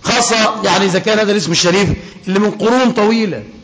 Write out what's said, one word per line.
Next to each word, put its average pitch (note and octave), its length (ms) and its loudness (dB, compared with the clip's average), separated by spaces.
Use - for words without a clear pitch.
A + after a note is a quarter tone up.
خاصة A3 600 0
يعني F#3+ 220 0
إذا F#3 140 0
كان G#3+ 200 0
هذا G#3 120 0
الاسم E3 200 -2
الشريف F3+ 380 2
اللي F#3+ 120 0
من G#3+ 120 2
قرون A#3+ 400 2
طويلة G#3 520 0